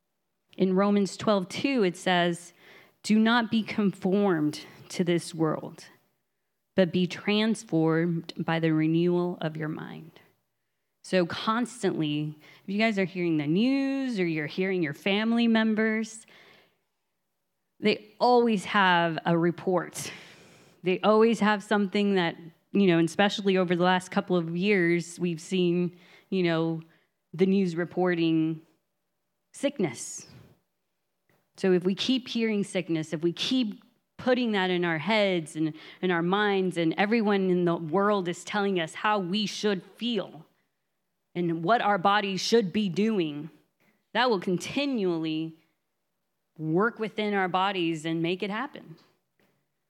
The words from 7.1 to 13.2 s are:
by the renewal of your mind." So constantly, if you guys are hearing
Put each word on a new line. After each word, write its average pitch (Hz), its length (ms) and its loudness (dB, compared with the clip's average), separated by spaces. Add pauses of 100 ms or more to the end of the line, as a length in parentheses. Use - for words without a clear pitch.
by 165 220 -2
the 160 120 2
renewal 175 680 2
of 156 160 -6
your 156 120 -6
mind." 160 520 -14 (840)
So 185 240 2
constantly, 156 1120 -2 (260)
if - 100 -14
you 202 60 -2
guys 220 180 2
are 190 80 2
hearing 175 340 0